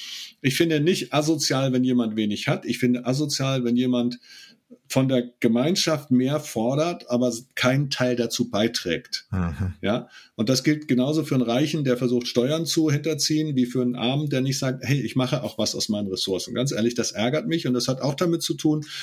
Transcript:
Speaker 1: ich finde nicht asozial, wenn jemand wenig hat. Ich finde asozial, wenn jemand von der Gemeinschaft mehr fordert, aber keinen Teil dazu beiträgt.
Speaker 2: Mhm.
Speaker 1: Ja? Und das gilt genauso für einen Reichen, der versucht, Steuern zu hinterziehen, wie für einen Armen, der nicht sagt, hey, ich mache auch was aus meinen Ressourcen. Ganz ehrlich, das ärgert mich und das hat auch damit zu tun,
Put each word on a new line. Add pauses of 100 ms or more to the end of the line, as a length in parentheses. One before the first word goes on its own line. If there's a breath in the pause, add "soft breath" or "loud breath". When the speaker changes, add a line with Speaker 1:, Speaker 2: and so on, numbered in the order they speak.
(440 loud breath)
Speaker 1:
ich
finde
nicht
asozial,
wenn
jemand
wenig
hat.
Ich
finde
asozial,
wenn
jemand (680 loud breath)
von
der (160)
Gemeinschaft
mehr
fordert,
aber (220)
keinen
Teil
dazu
beiträgt.
Speaker 2:
Mhm.
Speaker 1:
Ja? (280 loud breath)
Und
das
gilt
genauso
für
einen
Reichen,
der
versucht,
Steuern
zu
hinterziehen,
wie
für
einen
Armen,
der
nicht
sagt,
hey,
ich
mache
auch
was
aus
meinen
Ressourcen.
Ganz
ehrlich,
das
ärgert
mich
und
das
hat
auch
damit
zu
tun, (180 loud breath)